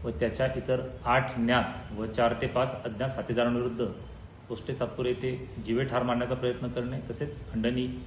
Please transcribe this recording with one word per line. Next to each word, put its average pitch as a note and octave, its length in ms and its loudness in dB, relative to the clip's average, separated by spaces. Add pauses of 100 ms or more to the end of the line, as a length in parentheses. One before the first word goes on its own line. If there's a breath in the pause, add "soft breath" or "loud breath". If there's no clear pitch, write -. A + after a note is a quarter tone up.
व A#2+ 60 -2
त्याच्या A#2+ 460 2
इतर B2+ 260 0 (240)
आठ B2 340 4
ज्ञात A#2 540 2
व G#2+ 120 -4
चार A#2 360 4
ते C3 60 0
पाच C3 360 0
अज्ञात A#2+ 260 -2
साथीदारांविरुद्ध A#2+ 760 2 (640)
पोस्टे B2 240 -6
सातपूर B2+ 320 -2
येथे B2+ 440 0 (160)
जीवे A#2 200 2
ठार B2 180 0
मारण्याचा B2 320 2
प्रयत्न B2 320 0
करणे B2 320 -2 (100)
तसेच - 440 -6
खंडणी B2 340 2 (200)